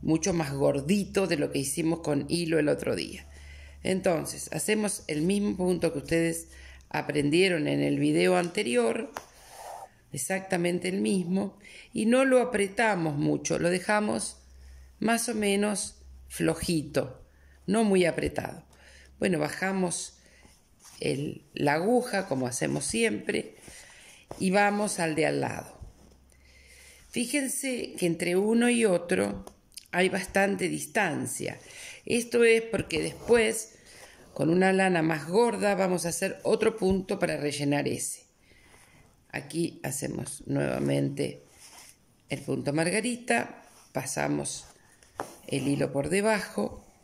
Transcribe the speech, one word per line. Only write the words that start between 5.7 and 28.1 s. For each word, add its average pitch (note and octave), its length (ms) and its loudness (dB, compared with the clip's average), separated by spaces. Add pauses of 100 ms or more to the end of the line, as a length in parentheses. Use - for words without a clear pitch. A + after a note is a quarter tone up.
que D#3 60 -6
ustedes E3 500 0 (400)
aprendieron D3 800 2
en C#3+ 120 2
el C#3+ 180 2
video E3 380 4
anterior, A3 760 0 (1000)
exactamente F3+ 760 -2
el F#3+ 120 -2
mismo, G3 580 0 (340)
y G#3+ 140 0
no B3+ 180 6
lo B3+ 160 6
apretamos G3+ 760 0
mucho, D3+ 420 0
lo E3+ 120 2
dejamos G#3 680 0 (600)
más A3+ 300 0
o A#3 60 -4
menos G3+ 680 0 (260)
flojito, D#3+ 1000 -2 (400)
no A3 180 4
muy F#3+ 220 4
apretado. - 580 -4 (540)
Bueno, F#3+ 200 2
bajamos F#3 800 -2 (840)
el, C#3+ 520 -4
la C#3+ 220 2
aguja, G#3 520 0
como C3 200 -2
hacemos C#3 380 -2
siempre, G#3+ 720 -2 (840)
y F#3 120 0
vamos G3+ 480 2
al E3 160 0
de D3+ 120 2
al C#3+ 140 0
lado. - 420 -6 (1300)
Fíjense B3+ 840 -4
que F#3 80 0
entre F3 300 0